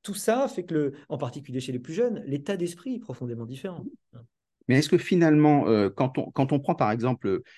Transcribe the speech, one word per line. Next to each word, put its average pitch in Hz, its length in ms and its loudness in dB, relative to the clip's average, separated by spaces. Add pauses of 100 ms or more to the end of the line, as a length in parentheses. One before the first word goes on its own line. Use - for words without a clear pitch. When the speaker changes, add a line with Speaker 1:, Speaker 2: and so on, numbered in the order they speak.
Speaker 1:
Tout 202 120 -10
ça 247 340 0
fait - 160 -8
que, 170 100 -8
le, 147 200 0 (160)
en 147 80 -6
particulier 131 420 -8
chez 131 140 -8
les 123 60 -4
plus 143 140 -12
jeunes, 220 320 -2
l'état 143 300 -6
d'esprit 175 400 -6
est 214 40 -8
profondément 120 460 -10
différent. 143 380 -12 (840)
Speaker 2:
Mais 127 120 6
est-ce 151 100 2
que 180 100 6
finalement, 151 680 4
euh, 104 220 4
quand 131 300 -2
on, - 120 -4
quand 135 200 0
on 143 80 2
prend 143 160 -2
par 110 160 2
exemple, 117 360 -2
euh, 92 160 0 (140)